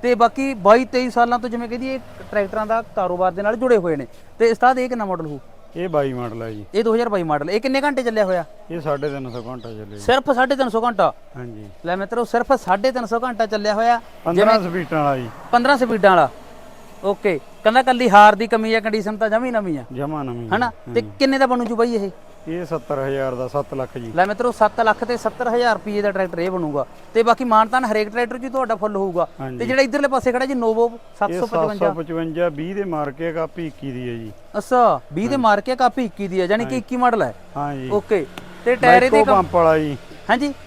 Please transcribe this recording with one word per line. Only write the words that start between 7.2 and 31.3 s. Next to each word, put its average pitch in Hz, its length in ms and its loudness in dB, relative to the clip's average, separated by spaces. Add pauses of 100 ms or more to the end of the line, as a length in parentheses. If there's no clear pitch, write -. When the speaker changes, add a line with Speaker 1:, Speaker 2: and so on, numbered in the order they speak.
Speaker 1:
ਮਾਡਲ। 151 280 -2
ਇਹ 214 100 0
ਕਿੰਨੇ 262 220 -2
ਘੰਟੇ 269 200 0
ਚੱਲਿਆ 220 220 0
ਹੋਇਆ? 180 200 0 (260)
Speaker 2:
ਇਹ 165 100 -6
ਸਾਢੇ 143 300 -2
ਤਿੰਨ 131 200 -8
ਸੌ 117 180 -10
ਘੰਟਾ 120 200 -12
ਚੱਲਿਆ 107 160 -12
ਜੀ। 104 140 -16
Speaker 1:
ਸਿਰਫ 254 320 0
ਸਾਢੇ 254 260 2
ਤਿੰਨ 262 120 0
ਸੌ 226 180 -2
ਘੰਟਾ? 190 260 2 (240)
Speaker 2:
ਹਾਂਜੀ। 110 320 -14 (180)
Speaker 1:
ਲੈ 175 100 -2
ਮਿੱਤਰੋ, 226 280 -4
ਸਿਰਫ 233 280 0
ਸਾਢੇ 214 400 0
ਤਿੰਨ 240 140 -4
ਸੌ 233 140 -2
ਘੰਟਾ 226 260 -2
ਚੱਲਿਆ 208 280 -2
ਹੋਇਆ। 233 260 2 (240)
Speaker 2:
ਪੰਦਰਾਂ 202 340 4
Speaker 1:
ਜਿਵੇਂ 180 120 -4
Speaker 2:
ਸਪੀਡਾਂ 160 340 -2
ਵਾਲਾ 143 120 2
ਜੀ। 120 140 -8 (220)
Speaker 1:
ਪੰਦਰਾਂ 247 240 4
ਸਪੀਡਾਂ 220 340 4
ਵਾਲਾ। 160 200 6 (760)
ਓਕੇ, 190 340 0
ਕਹਿੰਦਾ 233 440 0
ਕੱਲੀ 247 280 2
ਹਾਰ 208 240 10
ਦੀ 214 120 -2
ਕਮੀ 220 280 0
ਹੈ, 226 60 2
ਕੰਡੀਸ਼ਨ 214 360 -4
ਤਾਂ 214 140 -2
ਜਮੀ 240 200 0
ਨਵੀਂ 196 280 -2
ਆ। 120 140 -10
Speaker 2:
ਜਮਾਂ 143 320 -6
ਨਵੀਂ 120 240 -8
Speaker 1:
ਹਨਾ? 220 180 0
Speaker 2:
ਜੀ। - 280 -10
Speaker 1:
ਤੇ 233 60 2
Speaker 2:
ਹਾਂਜੀ। 214 180 -12
Speaker 1:
ਕਿੰਨੇ 269 200 2
ਦਾ 269 80 4
ਬਣੂ 247 180 0
ਜੂ 226 120 -4
ਬਾਈ 233 180 0
ਇਹ? 196 160 -4 (380)
Speaker 2:
ਇਹ 170 160 -6
ਸੱਤਰ 151 340 -6
ਹਜ਼ਾਰ 135 360 -2
ਦਾ, 127 140 -6
ਸੱਤ 143 260 -4
ਲੱਖ 131 240 -8
ਜੀ। 113 160 -10
Speaker 1:
ਲੈ 175 120 2
ਮਿੱਤਰੋ, 220 260 -2
ਸੱਤ 214 280 0
ਲੱਖ 220 240 0
ਤੇ 240 120 -4
ਸੱਤਰ 226 320 -4
ਹਜ਼ਾਰ 240 260 2
ਰੁਪਏ 208 280 -4
ਦਾ 202 80 0
ਟਰੈਕਟਰ 185 280 -4
ਇਹ 175 120 -2
ਬਣੂਗਾ। 151 360 -4 (280)
ਤੇ 226 80 4
ਬਾਕੀ 233 220 2
ਮਾਨਤਾਨ 220 400 2
ਹਰੇਕ 214 240 0
ਟਰੈਕਟਰ 240 300 -4
'ਚ 247 80 -10
ਤੁਹਾਡਾ 247 300 -2
ਫੁੱਲ 208 200 -4
ਹੋਊਗਾ। 180 320 -2 (120)
Speaker 2:
ਹਾਂਜੀ। 131 180 -8
Speaker 1:
ਤੇ 233 80 -2
ਜਿਹੜਾ 262 160 2
ਇੱਧਰਲੇ 277 260 0
ਪਾਸੇ 254 240 0
ਖੜਾ 254 140 0
ਜੀ, 277 80 -4
ਨੋਵੋ 233 400 0
Speaker 2:
ਇਹ 233 40 -16 (200)
Speaker 1:
ਸੱਤ 202 140 -2